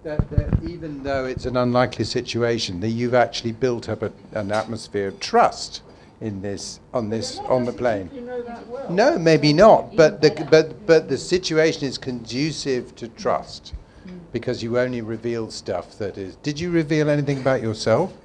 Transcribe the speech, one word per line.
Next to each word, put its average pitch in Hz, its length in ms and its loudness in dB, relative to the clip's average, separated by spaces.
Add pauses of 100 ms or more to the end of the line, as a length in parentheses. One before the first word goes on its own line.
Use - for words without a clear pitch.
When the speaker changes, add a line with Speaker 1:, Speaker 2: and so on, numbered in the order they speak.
Speaker 1:
that, 151 280 -4
that 151 360 0
even 156 360 -10
though 135 220 -2
it's 127 200 -6
an 123 120 -2
unlikely 123 480 2
situation, 117 760 -2
that 107 100 -2
you've 117 240 -2
actually 120 380 2
built 117 360 -2
up 110 140 -4
a, 101 100 -4 (220)
an 104 180 -4
atmosphere 104 580 -4
of 98 100 -14
trust - 640 0 (380)
in 101 200 -6
this, - 380 -10 (120)
on 113 200 -2
this, 113 240 -6
Speaker 2:
You're - 80 -10
not - 80 -2
Speaker 1:
on 127 140 2
the 123 60 -4
Speaker 2:
necessarily 107 360 -2
Speaker 1:
plane. - 120 -14
Speaker 2:
you - 80 -12
know - 140 -8
that - 260 -12
well. - 220 -12
Speaker 1:
No, 233 300 2
maybe 151 340 4
not. 175 420 8
But 156 280 6
the, 151 80 8 (180)
but, 156 380 4
but 160 200 6
the 139 120 -2
situation 160 680 0
is 117 120 -6
conducive 127 960 -4
to 120 140 -12
trust - 640 -4 (340)
Speaker 3:
Mm. 180 100 -16 (140)
Speaker 1:
because 113 320 -6
you 117 160 0
only 123 240 -2
reveal 113 480 -6
stuff - 480 -8
that 98 180 -6
is. 98 200 -10
Did 147 220 -6
you 175 120 -4
reveal 156 360 2
anything 147 320 0
about 131 220 0
yourself? 113 500 0 (140)